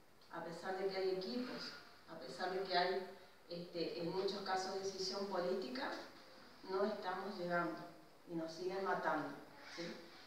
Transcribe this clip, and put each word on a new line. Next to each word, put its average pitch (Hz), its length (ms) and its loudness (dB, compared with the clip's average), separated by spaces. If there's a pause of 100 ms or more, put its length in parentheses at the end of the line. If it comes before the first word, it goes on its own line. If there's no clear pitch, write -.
(300)
a 165 140 -6
pesar 185 340 -2
de 196 80 2
que 185 100 2
hay 190 140 4
equipos, 226 600 -2 (360)
a 165 120 -10
pesar 185 320 -2
de 190 100 2
que 180 160 4
hay, 185 260 6 (440)
este, 170 520 -2
en 170 140 0
muchos 196 280 2
casos 190 380 2
decisión 190 460 0
política, 214 640 2 (800)
no 190 140 6
estamos 190 520 0
llegando 175 480 2 (440)
y 175 60 -4
nos 160 160 0
siguen 190 340 -2
matando, 156 440 4 (480)
¿sí? 170 60 -4 (440)